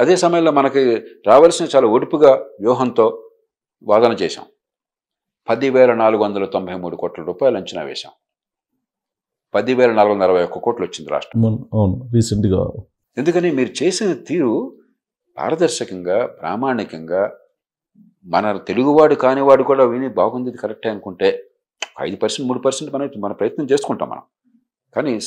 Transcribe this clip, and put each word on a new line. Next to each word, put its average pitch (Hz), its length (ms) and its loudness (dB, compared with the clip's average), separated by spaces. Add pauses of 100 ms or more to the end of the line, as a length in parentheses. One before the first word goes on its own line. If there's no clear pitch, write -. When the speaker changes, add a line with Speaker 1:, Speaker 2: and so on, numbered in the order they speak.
Speaker 1:
అదే 175 200 4
సమయంలో 170 360 2
మనకి 139 240 2 (480)
రావాల్సిన 160 440 6
చాలా 131 120 6 (100)
ఒడుపుగా 143 360 4 (300)
వ్యూహంతో 120 440 2 (840)
వాదన 113 220 4 (100)
చేశాం. - 240 -6 (1000)
పది 127 220 -2
వేల 127 300 6
నాలుగు 110 220 2
వందల 101 220 -2 (100)
తొంభై 92 280 -6
మూడు 85 200 -10
కోట్ల 85 260 -8
రూపాయలు 117 320 -2
అంచనా 87 280 -10
వేశాం. - 240 -16 (1400)
పది 110 240 0
వేల 123 200 4
నాలుగు 104 160 4
వందల 98 140 2
అరవై 90 200 2
ఒక్క - 160 -12
కోట్లు 117 220 -2
వచ్చింది 73 280 -14
రాష్ట్రం. 113 300 -2
Speaker 2:
అవును, 110 140 0 (180)
అవును, 101 180 2 (200)
రీసెంట్గా. 104 480 2 (580)
Speaker 1:
ఎందుకని 170 380 0
మీరు 127 140 -2 (100)
చేసిన 185 300 0 (160)
తీరు 143 240 0 (840)
పారదర్శకంగా, 107 880 -2 (140)
ప్రామాణికంగా, 95 840 -4 (1120)
మన 104 220 0 (120)
తెలుగువాడు 147 460 4
కానివాడు 135 560 4
కూడా 135 140 4
విని 127 240 -2 (120)
బాగుంది, 123 300 -2
ఇది 120 80 -12
కరెక్టే 107 320 -8
అనుకుంటే 95 380 -4 (720)
ఐదు 98 160 -8
పర్సెంట్, 123 320 -4
మూడు 123 100 -4
పర్సెంట్ 135 360 -4
మనం 139 240 -6
మన 101 140 -6
ప్రయత్నం 127 400 -6
చేసుకుంటాం 107 360 -2
మనం. - 140 -14 (720)
కానీ 123 300 -4